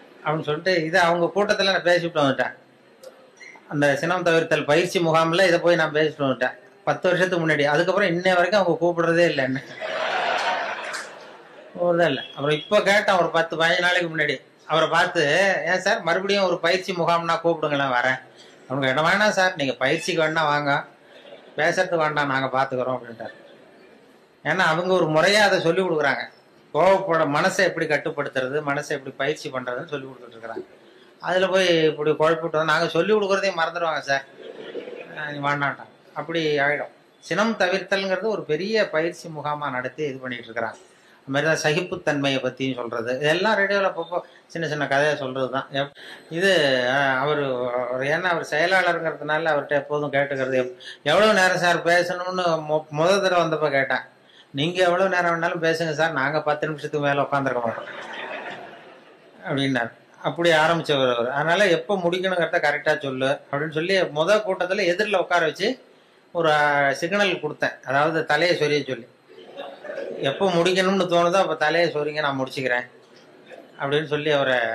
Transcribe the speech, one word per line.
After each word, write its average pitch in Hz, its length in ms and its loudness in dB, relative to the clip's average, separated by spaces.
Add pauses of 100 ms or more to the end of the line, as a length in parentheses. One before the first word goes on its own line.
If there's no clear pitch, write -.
(240)
அப்படின்னு 156 180 -2
சொல்லிட்டு, 165 420 -2
இதை 165 160 2
அவங்க 170 340 2
கூட்டத்துல 202 380 0
நான் 170 100 0
பேசிவிட்டு 165 400 2
வந்துட்டேன். 127 320 0 (1120)
அந்த 143 280 2
சினம் 175 300 -2
தவிர்த்தல் 160 400 2
பயிற்சி 175 340 2
முகாம்ல 165 460 4
இதை 165 120 4
போய் 170 180 4
நான் 156 160 0
பேசிட்டு 147 340 0
வந்துட்டேன் 127 340 -2 (240)
பத்து 151 240 0
வருஷத்துக்கு 175 380 2
முன்னாடி. 147 160 2
அதுக்கப்புறம் 175 480 2
இன்னை 180 240 2
வரைக்கும் 185 260 4
அவங்க 170 260 0
கூப்பிடுறதே 170 420 4
இல்லை 143 160 0
என்ன. 131 180 -2 (2250)
போறதே 175 260 2
இல்லை. 135 180 -2 (100)
அப்புறம் 147 220 0
இப்ப 196 260 0
கேட்டேன் 202 340 2
ஒரு 165 140 2
பத்து, 165 260 0
பதினஞ்சு 165 240 2
நாளைக்கு 175 360 0
முன்னாடி 143 260 -2 (240)
அவரை 156 220 2
பார்த்து, 170 340 2 (440)
"ஏன் 180 140 0
சார் 202 220 0
மறுபடியும் 190 420 0
ஒரு 175 140 0
பயிற்சி 185 340 0
முகாம்னா 170 420 0 (100)
கூப்பிடுங்களேன், 147 500 0
வரேன்." 127 260 0 (480)
அவங்க, 135 200 -2
"இடம் 139 160 2
வேணாம் 202 240 4
சார், 185 280 2
நீங்க 139 160 -2
பயிற்சிக்கு 160 500 0
வேணா 156 200 0
வாங்க, 147 420 0 (720)
பேசுறதுக்கு 170 400 0
வேண்டாம், 151 320 0
நாங்க 131 320 0
பாத்துக்கிறோம்" 127 380 -2
அப்படின்ட்டாரு. 117 360 -14 (1080)
ஏன்னா 156 140 0
அவங்க 180 360 2
ஒரு 170 120 4
முறையா 170 340 4
அதை 196 200 4
சொல்லி 170 220 2
கொடுக்குறாங்க, 143 460 0 (460)
கோவப்பட, 165 520 4
மனசை 160 320 0
எப்படி 165 280 0
கட்டுப்படுத்துறது, 143 800 -2
மனசை 143 200 -4
எப்படி 135 280 -6
பயிற்சி 143 340 -4
பண்றதுன்னு 127 380 -8
சொல்லி 139 180 -8
கொடுத்துட்டு 123 280 -18
இருக்கிறாங்க. 113 320 -12 (540)
அதுல 180 260 0
போய் 180 380 4
இப்படி 151 260 2
குழப்பிட்டு 156 300 2
வந்தா, 160 240 -2
நாங்க 160 240 2
சொல்லி 170 240 0
கொடுக்குறதையும் 196 460 2
மறந்துடுவாங்க 165 420 -2
சார், 139 240 -2 (920)
"ஆ, 151 120 -8
நீ 143 180 -4
வேண்டான்ட்டான்." 143 420 -2 (240)
அப்படி 156 440 -2
ஆயிடும். 139 300 0 (320)
சினம் 214 380 0
தவிர்த்தல்ங்கிறது 190 640 -2
ஒரு 208 200 -2
பெரிய 190 480 -2
பயிற்சி 170 380 -4
முகாமா 147 420 -6
நடத்தி 127 320 -6
இது 135 160 -6
பண்ணிட்டு 123 300 -10
இருக்கிறாங்க. 113 300 -6 (480)
அது - 0 -
மாதிரி 143 260 0
தான் 151 200 0
சகிப்புத்தன்மையை 143 640 -2
பத்தியும் 127 360 -4
சொல்றது, 120 400 -6
இதெல்லாம் 170 440 0
ரேடியோல 196 320 0
அப்பப்போ 165 300 -6 (260)
சின்ன 165 220 -6
சின்ன 147 180 -4
கதையை 139 300 2
சொல்றது 131 340 -4
தான். 131 220 -4
எப்-, 139 180 -4 (400)
இது, 175 200 0 (400)
ஆ, 135 280 2
அவரு, 135 520 -2 (200)
அவரு, 131 160 -4
ஏன்னா 160 160 0
அவர் 170 280 -2
செயலாளருங்கிறதுனால 160 1000 0
அவர்கிட்ட 139 160 -2
எப்போதும் 147 440 -2
கேட்டுக்கிறது, 135 420 -2
எப்-, 123 220 -2 (260)
எவ்வளவு 202 320 4
நேரம் 185 240 4
சார் 170 260 0
பேசணும்னு 180 600 0 (260)
மொ-, 151 220 0
முத 175 280 4
தடவை 170 240 2
வந்தப்ப 156 260 0
கேட்டேன். 131 320 0 (480)
"நீங்க 175 320 -2
எவ்வளவு 180 260 4
நேரம் 175 340 0
வேணாலும் 170 220 -2
பேசுங்க 165 280 0
சார், 160 200 0
நாங்க 147 300 0
பத்து 147 240 0
நிமிஷத்துக்கு 147 400 -4
மேல 139 160 2
உட்காந்துருக்க 131 420 -2
மாட்டோம்" 113 200 -6 (1600)
அப்படின்னாரு. 135 440 -2 (320)
அப்படி 170 280 0
ஆரம்பிச்சவர் 151 640 2
அவரு. 120 180 -2
அதனால 165 360 2
எப்ப 170 280 0
முடிக்கணுங்கிறத 175 640 -2
கரெக்டா 147 440 0
சொல்லு 135 380 -2 (120)
அப்படின்னு 151 200 -4
சொல்லி, 180 280 0
முத 156 360 2
கூட்டத்துல 185 500 -2
எதிரில 196 300 0
உட்கார 170 280 2
வச்சு 175 460 -4 (420)
ஒரு, 160 200 2
ஆ, 147 400 4
சிக்னல் 185 400 0
கொடுத்தேன். 147 500 -4
அதாவது 151 440 0
தலையை 160 300 2
சொரிய 147 300 0
சொல்லி, 123 200 -8 (1120)
"எப்ப 160 300 0
முடிக்கணும்னு 185 580 2
தோணுதோ 175 260 4
அப்ப 175 200 2
தலையை 156 400 2
சொரிங்க, 147 260 -4
நான் 139 200 -2
முடிச்சுக்கிறேன்" 127 460 -4 (920)
அப்படின்னு 147 260 -2
சொல்லி 147 240 -2
அவரை 135 280 2 (160)